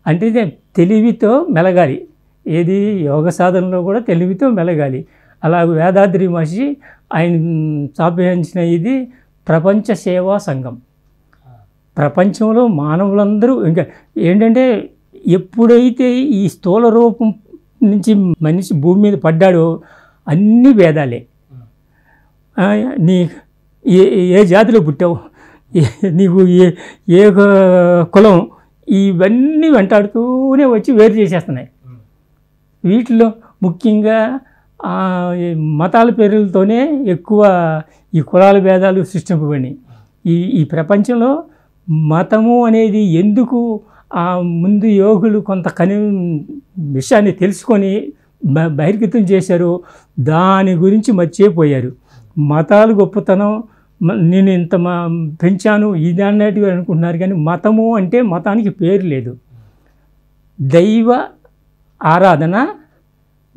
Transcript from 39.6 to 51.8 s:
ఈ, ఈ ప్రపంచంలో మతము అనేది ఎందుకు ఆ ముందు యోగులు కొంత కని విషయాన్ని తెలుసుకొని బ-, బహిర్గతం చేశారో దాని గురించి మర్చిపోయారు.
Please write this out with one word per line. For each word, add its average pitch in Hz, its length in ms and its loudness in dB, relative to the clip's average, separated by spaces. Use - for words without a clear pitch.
ఈ, 170 100 0
ఈ 175 280 -2
ప్రపంచంలో 208 800 -2
మతము 185 760 0
అనేది 220 340 0
ఎందుకు 214 840 -2
ఆ 180 260 -4
ముందు 180 460 -2
యోగులు 208 540 2
కొంత 196 280 -6
కని 180 280 -2
విషయాన్ని 175 540 0
తెలుసుకొని 196 800 -2
బ-, 156 220 0
బహిర్గతం 180 520 -2
చేశారో 180 600 0
దాని 185 540 0
గురించి 196 380 0
మర్చిపోయారు. 165 800 0